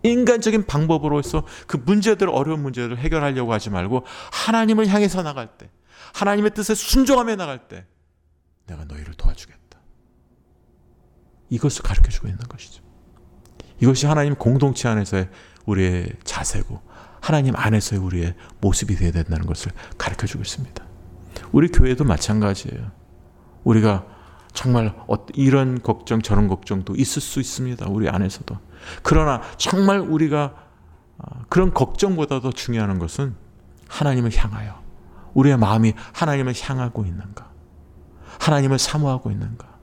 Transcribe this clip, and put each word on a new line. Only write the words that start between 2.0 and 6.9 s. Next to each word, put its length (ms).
어려운 340
문제들을 360
해결하려고 540
하지 180
말고 340
하나님을 560
향해서 340
나갈 360
때, 120
하나님의 400
뜻에 200
순종하며 640